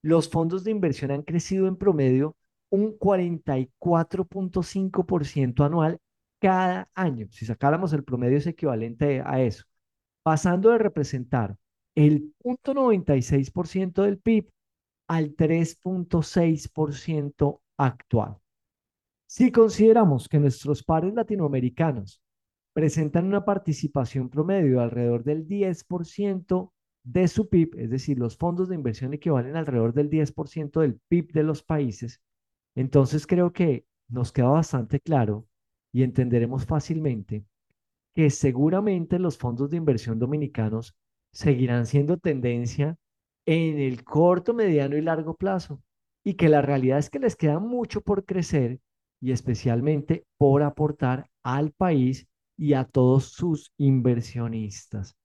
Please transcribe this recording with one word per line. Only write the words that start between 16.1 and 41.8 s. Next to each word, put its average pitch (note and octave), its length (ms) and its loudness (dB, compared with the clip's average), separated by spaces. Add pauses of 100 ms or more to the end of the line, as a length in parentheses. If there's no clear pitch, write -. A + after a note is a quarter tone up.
seis D#3+ 460 0
por D3 260 -4
ciento C#3+ 680 -4 (160)
actual. A#2 640 -2 (880)
Si - 260 2
consideramos A3 760 6
que D#3 100 2
nuestros C#3 440 0
pares E3 320 -2
latinoamericanos C#3+ 1080 -2 (520)
presentan D#3 540 0
una G3 180 0
participación C#3 840 -4
promedio D3+ 500 2
alrededor A#2+ 420 -2
del D#3 240 -4
diez F#3+ 380 -4
por E3+ 220 -6
ciento F#3 680 -4 (320)
de F3 240 2
su G#3+ 200 0
pib, E3+ 280 4
es A2+ 140 -6
decir, C3 280 -2
los A#2 200 -4
fondos F3 300 -2
de F#3 60 -6
inversión C3 380 -6
equivalen C#3+ 440 -2
alrededor B2 360 0
del D3 160 0
diez D3+ 240 0
por D3 160 -8
ciento D#3 320 -4
del C3+ 180 2 (100)
pib F3 240 0
de D#3 100 0
los D#3 200 -2
países, B2 600 -4 (520)
entonces C3+ 520 2
creo F3 260 2
que D3+ 320 0 (240)
nos A#2+ 240 -6
queda B2 160 2
bastante C#3+ 500 0
claro A2+ 480 -2 (460)
y B2+ 120 2
entenderemos B2 600 0
fácilmente C#3 800 -4 (720)
que D#3 160 4
seguramente E3 880 0
los F3+ 180 0
fondos B2 320 -4
de D#3+ 80 -4
inversión A#2+ 420 0
dominicanos B2 800 -4 (360)
seguirán A#2+ 520 0